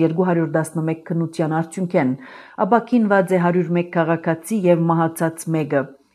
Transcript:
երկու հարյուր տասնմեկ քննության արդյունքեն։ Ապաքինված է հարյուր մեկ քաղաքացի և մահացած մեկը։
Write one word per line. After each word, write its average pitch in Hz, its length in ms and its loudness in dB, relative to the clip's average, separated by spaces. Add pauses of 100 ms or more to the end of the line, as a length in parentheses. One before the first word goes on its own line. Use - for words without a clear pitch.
երկու 165 240 2
հարյուր 165 260 0
տասնմեկ 160 540 -2
քննության 160 500 -2
արդյունքեն։ 165 540 -2 (520)
Ապաքինված 202 720 2
է 180 120 4
հարյուր 175 280 2
մեկ 175 220 0
քաղաքացի 165 720 -2
և 170 240 4
մահացած 165 640 -2
մեկը։ 143 260 0 (320)